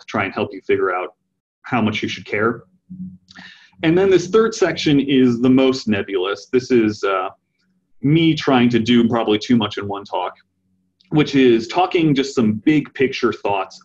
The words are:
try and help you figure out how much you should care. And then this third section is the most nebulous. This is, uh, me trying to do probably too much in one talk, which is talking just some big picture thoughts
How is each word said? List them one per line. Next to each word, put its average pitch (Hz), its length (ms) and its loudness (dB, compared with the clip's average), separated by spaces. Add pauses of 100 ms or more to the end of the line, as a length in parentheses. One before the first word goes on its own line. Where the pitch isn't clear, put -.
try 101 200 -4
and 90 60 -8
help 104 220 -6
you 92 60 -16
figure 95 340 -2
out 90 220 -10 (460)
how 123 200 -2
much 107 220 -2
you 107 40 -6
should - 160 -12
care. 110 380 -4 (1200)
And 165 160 2
then 196 120 2
this 180 180 2
third 220 260 2
section 160 460 0
is 127 400 2
the 127 100 4
most 131 380 2
nebulous. 98 580 -4
This 127 240 -2
is, 110 320 2
uh, 95 280 -2 (720)
me 160 320 2
trying 127 340 2
to 120 100 2
do 113 300 2
probably 107 300 0
too 123 180 0
much 104 220 -2
in 101 100 -8
one 101 160 -10
talk, 92 300 -6 (720)
which 151 260 0
is 123 320 4
talking 175 480 0
just 131 200 -2
some 110 180 0
big 147 400 0
picture 127 400 -2
thoughts 98 520 -6